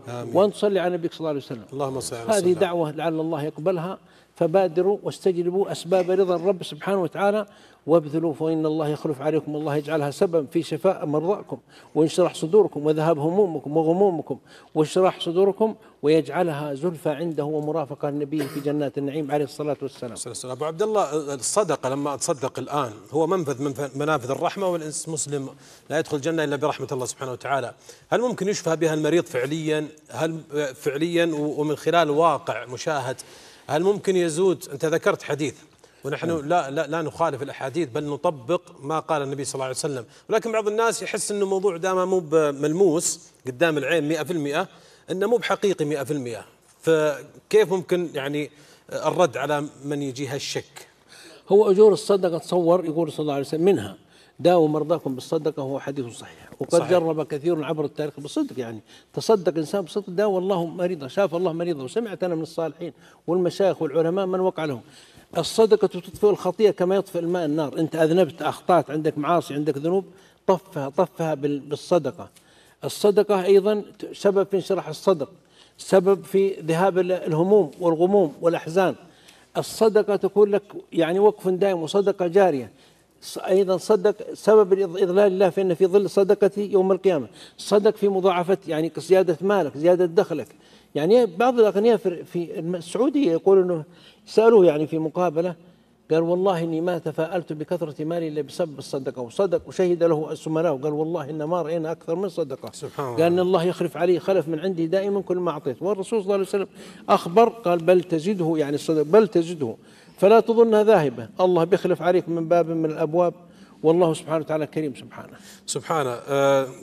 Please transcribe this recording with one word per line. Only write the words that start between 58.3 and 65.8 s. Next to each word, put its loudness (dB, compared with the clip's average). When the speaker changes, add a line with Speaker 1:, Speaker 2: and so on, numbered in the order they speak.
Speaker 2:
يعني -8
تصدق 0
إنسان -2
بصدق -8
داوى 0
الله 0
مريضه، -6
شاف 0
الله 0
مريضه، -4
وسمعت -6
أنا -2
من -4
الصالحين -8
والمشايخ 0
والعلماء 0
من -2
وقع -2
لهم. -6
الصدقة 2